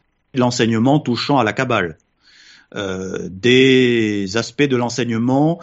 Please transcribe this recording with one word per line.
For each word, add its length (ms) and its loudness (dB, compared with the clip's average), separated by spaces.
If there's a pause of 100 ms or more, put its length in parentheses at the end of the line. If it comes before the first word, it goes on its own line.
(340)
de 60 -4
l'enseignement 600 2
touchant 380 -2
à 60 2
la 100 -2
Kabbale, 440 -4 (800)
euh, 540 -8
des 1080 2
aspects 260 -4
de 120 0
l'enseignement 880 -2